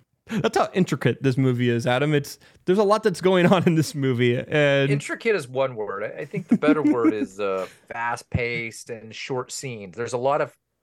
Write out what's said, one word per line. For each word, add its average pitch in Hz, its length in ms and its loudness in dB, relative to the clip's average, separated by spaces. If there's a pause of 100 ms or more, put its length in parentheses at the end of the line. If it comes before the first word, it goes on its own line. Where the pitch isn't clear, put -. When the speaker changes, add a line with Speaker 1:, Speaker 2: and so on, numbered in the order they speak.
(280)
Speaker 1:
That's 220 300 -2
how - 160 2
intricate - 480 0
this 131 160 0
movie 123 320 2
is, 117 160 0
Adam. 131 280 2
It's, 147 260 -2 (260)
there's 185 120 2
a 214 60 4
lot 208 200 2
that's 196 180 0
going 180 240 4
on 180 220 6
in 170 80 4
this 160 180 0
movie. 123 440 2
And 139 520 2
Speaker 2:
Intricate 208 460 -2
is 147 140 -4
one 127 260 -2
word. 101 280 -6
I, - 180 -8
I 156 40 -6
think - 220 -8
the - 100 4
better 147 240 2
word 120 320 2
is, 104 280 -6
uh, 95 260 -2 (100)
Speaker 1:
<laughs> - 140 -20
Speaker 2:
fast-paced 117 1000 -6
and 110 240 -14
short 127 380 -6
scenes. 104 440 -12
There's 117 180 -6
a 127 40 -4
lot 139 240 2
of - 120 -4 (300)